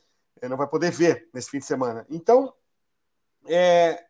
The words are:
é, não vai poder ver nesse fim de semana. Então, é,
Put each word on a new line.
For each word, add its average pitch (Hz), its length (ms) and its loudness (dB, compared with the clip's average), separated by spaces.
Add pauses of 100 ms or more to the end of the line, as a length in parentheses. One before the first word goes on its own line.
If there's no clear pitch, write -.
(400)
é, 127 80 -10
não 131 80 -6
vai 139 120 -4
poder 160 220 -2
ver 147 440 0
nesse 123 160 -12
fim 139 80 -8
de 135 80 -10
semana. 123 420 -6
Então, 233 460 2 (920)
é, 175 640 2